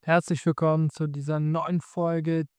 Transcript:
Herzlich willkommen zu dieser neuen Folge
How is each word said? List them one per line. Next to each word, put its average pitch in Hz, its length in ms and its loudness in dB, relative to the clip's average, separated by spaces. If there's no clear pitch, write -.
Herzlich 175 320 0
willkommen 156 440 2
zu 156 180 -4
dieser 143 320 -4
neuen 160 400 0
Folge 165 640 -2